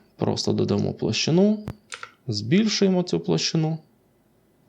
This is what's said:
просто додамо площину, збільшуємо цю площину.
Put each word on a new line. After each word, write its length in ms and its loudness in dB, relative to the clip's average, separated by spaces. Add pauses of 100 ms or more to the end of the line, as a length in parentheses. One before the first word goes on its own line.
(160)
просто 360 -2
додамо 420 0
площину, 720 2 (600)
збільшуємо 760 2
цю 180 -2
площину. 580 -2 (920)